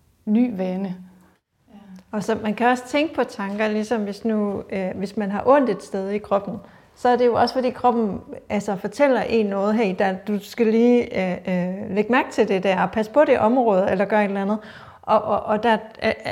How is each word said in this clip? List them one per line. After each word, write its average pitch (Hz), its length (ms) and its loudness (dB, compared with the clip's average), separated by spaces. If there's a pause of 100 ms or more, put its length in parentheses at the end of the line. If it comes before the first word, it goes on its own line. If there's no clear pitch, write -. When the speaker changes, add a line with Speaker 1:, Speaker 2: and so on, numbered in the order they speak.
(260)
Speaker 1:
ny 220 300 2
vane. 185 380 -4 (760)
Ja. 214 60 -20 (380)
Speaker 2:
Og 208 120 -4
så 220 180 0
man 214 120 -2
kan 233 120 0
også 247 220 2
tænke 302 260 -2
på 247 100 0
tanker, 208 440 -4
ligesom 214 340 -2
hvis 202 220 -8
nu, 208 460 -2
øh, 190 240 -4
hvis - 220 -6
man 202 140 -4
har 208 160 -4
ondt 262 240 4
et 190 120 -4
sted 196 280 -8
i 208 80 -4
kroppen, 202 380 -4 (380)
så - 140 -2
er 247 80 4
det 247 100 4
jo 233 80 4
også, 233 200 2
fordi 254 160 0
kroppen, 233 500 0 (280)
altså, 202 280 -4
fortæller 233 460 2
en 220 240 0
noget, 196 280 0
"Hey, 208 240 2
der, 196 140 2
du 196 260 -4
skal - 280 -2
lige, 226 640 4
øh, - 60 -4 (100)
øh, 185 460 -4
lægge 214 180 0
mærke - 200 0
til 214 160 2
det 190 140 0
der, 185 200 2
og 185 80 0
pas 220 180 -2
på 294 180 4
det 269 120 4
område," 220 520 4
eller 196 140 0
gør 214 160 0
et 208 40 2
eller 196 180 -2
andet. 208 160 -2 (440)
Og, 214 200 2
og, 208 200 -2
og 214 200 -2
der, 220 160 2 (260)
øh, 220 80 0 (200)